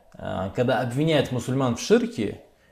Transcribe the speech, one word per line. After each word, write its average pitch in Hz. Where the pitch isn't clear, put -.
э, 98
когда 127
обвиняет 135
мусульман 127
в -
ширке, 226